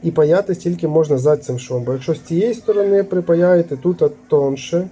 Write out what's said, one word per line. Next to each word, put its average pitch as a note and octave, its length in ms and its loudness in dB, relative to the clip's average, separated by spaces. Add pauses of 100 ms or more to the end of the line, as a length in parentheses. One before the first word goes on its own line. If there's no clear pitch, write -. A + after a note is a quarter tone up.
І E3+ 80 -2
паяти E3+ 440 2
тільки F3 320 -4
можна D3+ 300 2
за D3 200 2
цим B2+ 220 -8
швом. B2 240 -6
Бо B2+ 100 -4
якщо C3+ 220 -4
з D#3 40 -14
цієї G3+ 340 -2
сторони G3+ 500 0
припаяєте, F3 760 2
тут F3 260 0 (240)
тонше. C#3+ 640 0